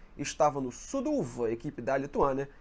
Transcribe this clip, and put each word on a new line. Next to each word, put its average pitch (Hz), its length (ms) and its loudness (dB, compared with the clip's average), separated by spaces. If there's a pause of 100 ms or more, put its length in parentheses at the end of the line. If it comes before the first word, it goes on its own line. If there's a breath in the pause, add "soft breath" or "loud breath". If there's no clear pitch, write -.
(180 loud breath)
estava 143 420 2
no 127 140 -4
Suduva, 170 760 -2
equipe 123 300 -6
da 135 140 0
Lituânia, 139 540 2 (120)